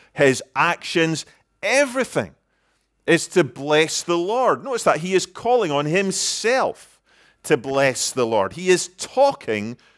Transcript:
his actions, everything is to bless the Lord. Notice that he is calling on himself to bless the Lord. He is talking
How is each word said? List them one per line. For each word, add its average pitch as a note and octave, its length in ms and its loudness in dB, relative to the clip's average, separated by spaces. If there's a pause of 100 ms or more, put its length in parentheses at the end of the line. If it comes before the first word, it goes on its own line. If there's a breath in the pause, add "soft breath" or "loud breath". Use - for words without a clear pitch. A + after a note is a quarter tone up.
(140 soft breath)
his C3+ 280 4 (140)
actions, D#3+ 720 -2 (360 soft breath)
everything A#3+ 720 -2 (720)
is D#3+ 220 2
to F3+ 160 4
bless D3 580 0
the F3 140 -2
Lord. F#3 480 0
Notice B3+ 200 -6
that D#3 160 2
he F#3 140 -2
is F3+ 120 2
calling A#3 440 0
on C#3+ 140 0
himself G3 1120 -2 (440 soft breath)
to D3+ 160 2
bless C3+ 520 0
the B2+ 160 -2
Lord. G2+ 280 0
He F#3 160 -2
is F3 260 2
talking A#2 800 -2 (220 soft breath)